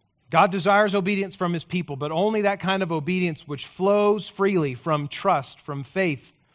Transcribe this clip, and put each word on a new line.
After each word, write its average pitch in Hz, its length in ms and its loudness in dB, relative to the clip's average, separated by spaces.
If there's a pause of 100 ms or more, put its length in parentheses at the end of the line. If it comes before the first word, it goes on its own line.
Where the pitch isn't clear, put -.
(300)
God 175 220 4
desires 196 440 2
obedience 196 400 -2
from 175 180 -2
his 165 100 -4
people, 170 320 -4
but 147 160 -6
only 208 300 0
that 202 180 0
kind 190 240 0
of 165 80 -4
obedience 170 560 -2
which 143 200 -10
flows 208 600 2
freely 185 480 0
from 147 320 -2
trust, - 540 -2
from 139 220 -10
faith 170 500 -4 (220)